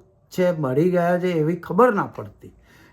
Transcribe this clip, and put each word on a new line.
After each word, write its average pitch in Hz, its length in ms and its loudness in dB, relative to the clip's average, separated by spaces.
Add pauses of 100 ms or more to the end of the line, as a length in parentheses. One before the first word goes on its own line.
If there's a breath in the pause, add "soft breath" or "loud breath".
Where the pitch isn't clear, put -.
(320)
છે, 180 200 2
મરી 156 400 0
ગયા 175 280 2
છે 180 80 -2
એવી 165 280 0
ખબર 208 380 2
ના 180 100 -2
પડતી. - 500 -14 (400 soft breath)